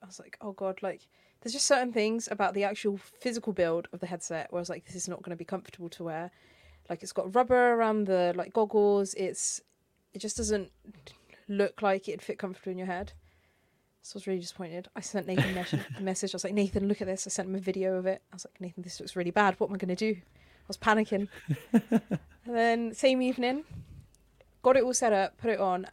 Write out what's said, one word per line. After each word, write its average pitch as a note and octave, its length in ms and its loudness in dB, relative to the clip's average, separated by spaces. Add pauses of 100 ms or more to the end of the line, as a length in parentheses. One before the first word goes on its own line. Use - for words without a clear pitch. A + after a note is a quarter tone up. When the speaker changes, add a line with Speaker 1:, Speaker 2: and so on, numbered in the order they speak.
Speaker 1:
I - 20 -20
was F#3 140 -20
like, - 220 -20
"Oh G#3 100 -8
God," F#3+ 320 -6
like, F#3 240 -6 (340)
there's A#3 120 -6
just C#4 120 0
certain B3+ 260 4
things A3+ 400 0
about G3+ 220 0
the G3+ 120 0
actual G3+ 320 -2
physical A3+ 540 -6
build E3+ 420 0
of F3+ 60 -12
the - 80 -8
headset E3 460 -8
where F3 60 -4
I - 20 -2
was F3 80 -8
like, F3 160 -10
"This - 100 -14
is F3+ 140 -6
not F3 140 -8
gonna F3 120 -10
be E3+ 100 -10
comfortable F#3 440 -10
to - 140 -12
wear." E3 260 -6 (600)
Like, E3+ 120 -6
it's F#3+ 120 -12
got F#3 200 -2
rubber B3 400 6
around A3 340 4
the, F3+ 280 4
like, F3 180 -4
goggles. G#3 600 4
It's, - 480 -4 (520)
it F#3+ 60 -12
just G#3 160 -6
doesn't G#3 340 -2 (800)
look G3+ 340 0
like F#3+ 260 2
it'd - 140 -6
fit - 180 -8
comfortably F#3 320 -8
in F3+ 60 -8
your F#3 100 -6
head. F#3 260 -8 (880)
So - 140 -18
I - 20 -14
was G3 100 -10
really F#3+ 120 -2
disappointed. F3 560 -10
I D#3+ 60 -8
sent F#3+ 260 -4
Nathan F#3 240 2
a - 20 -4
mes-, F3+ 360 -4
Speaker 2:
<laughs> B2+ 100 -10
Speaker 1:
message. F#3 340 -4
I - 20 -6
was F3+ 80 -6
like, F#3+ 100 -4
"Nathan, G3 340 2
look G#3 140 0
at F#3+ 60 -4
this." F#3+ 180 -4
I G3+ 40 -10
sent F#3 200 -4
him F#3+ 60 -2
a F#3+ 40 -4
video F#3+ 360 0
of F3+ 100 -2
it. F#3+ 160 0 (100)
I - 40 -16
was F3+ 100 -14
like, - 140 -20
"Nathan, F3+ 240 -10
this F3 160 -12
looks - 160 -12
really F3 160 -2
bad. G3+ 280 4
What F3 100 0
am G3 60 -4
I - 20 -4
gonna F#3 180 -2
do?" G#3+ 220 0
I - 500 -20
was G3+ 100 -8
panicking. G#3+ 500 2 (440)
Speaker 2:
<laughs> - 480 2 (260)
Speaker 1:
And A#3+ 120 -2
then A#3 360 2
same C4 280 4
evening, B3+ 420 0 (1000)
got C4 120 8
it C4+ 80 6
all B3+ 100 0
set A3+ 200 4
up, G3 240 2
put A#3 120 -2
it G3+ 120 0
on, F#3 320 0